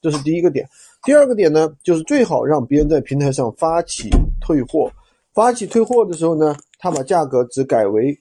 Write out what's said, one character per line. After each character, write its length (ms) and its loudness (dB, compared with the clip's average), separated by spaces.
这 80 0
是 100 -4
第 120 -2
一 80 -2
个 100 2
点。 180 -6
第 120 2
二 100 6
个 80 -2
点 180 2
呢， 300 2
就 140 2
是 80 -4
最 200 2
好 220 0
让 180 0
别 140 0
人 100 2
在 140 2
平 160 -6
台 140 0
上 220 -2
发 280 0
起 260 -10
退 220 -2
货。 300 -2
发 180 2
起 140 -6
退 160 0
货 240 0
的 80 -8
时 120 -4
候 100 0
呢， 200 0
他 140 -4
把 100 -4
价 240 0
格 200 0
只 180 -6
改 240 0
为 340 0